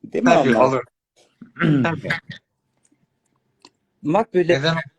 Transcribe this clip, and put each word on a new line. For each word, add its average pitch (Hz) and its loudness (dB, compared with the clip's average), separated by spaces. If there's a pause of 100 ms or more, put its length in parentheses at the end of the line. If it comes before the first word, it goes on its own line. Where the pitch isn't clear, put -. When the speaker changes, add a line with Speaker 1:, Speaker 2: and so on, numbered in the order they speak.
Speaker 1:
Değil 156 -6
mi 202 2
Speaker 2:
Tabii, 135 4
Speaker 1:
abla? 127 4
Speaker 2:
olur. 131 -2 (720)
Speaker 1:
<clears throat> 147 0
Speaker 2:
Tabii. 160 -4 (1900)
Speaker 1:
Bak 196 -2
böyle, 170 2
Speaker 2:
Neden? 160 -2 (240)